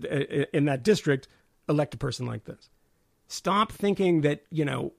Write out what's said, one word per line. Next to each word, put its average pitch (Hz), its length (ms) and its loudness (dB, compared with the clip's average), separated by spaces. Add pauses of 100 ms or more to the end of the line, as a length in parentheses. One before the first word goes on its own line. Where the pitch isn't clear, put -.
uh, 143 320 -2
uh, 139 120 0
in 147 120 2
that 135 180 0
district 147 440 2 (400)
elect 147 260 0
a 117 40 -12
person 127 280 -6
like 113 200 -8
this. - 240 -18 (580)
Stop 202 440 0
thinking 185 500 2
that, 143 280 0
you 156 160 -2
know, 135 340 -4